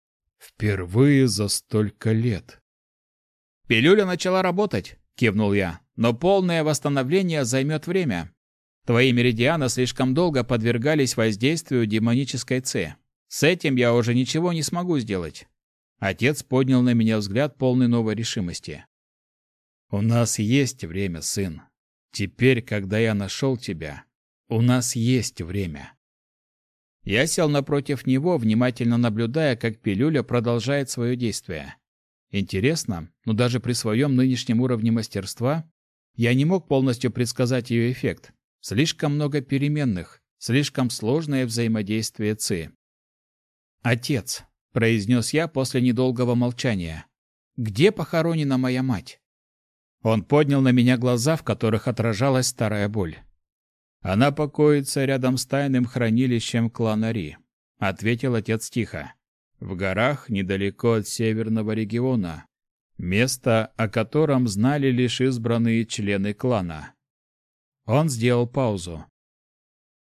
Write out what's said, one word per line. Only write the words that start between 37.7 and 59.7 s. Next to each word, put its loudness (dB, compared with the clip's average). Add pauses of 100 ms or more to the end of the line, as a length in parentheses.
эффект. -6 (260)
Слишком -2
много -2
переменных, -2 (180)
слишком 0
сложное -2
взаимодействие -2
ци. -4 (1080)
«Отец», -2 (300)
произнёс 2
я 0
после -2
недолгого 2
молчания, -2 (500)
«где 2
похоронена 0
моя 0
мать?» -4 (800)
Он 2
поднял 2
на 4
меня 4
глаза, 0
в -12
которых 0
отражалась 0
старая -2
боль. -4 (840)
«Она 2
покоится 2
рядом 0
с -6
тайным 0
хранилищем 0
клана -2
Ри», -6 (420)
ответил -2
отец -4
тихо. -6 (460)
«В -8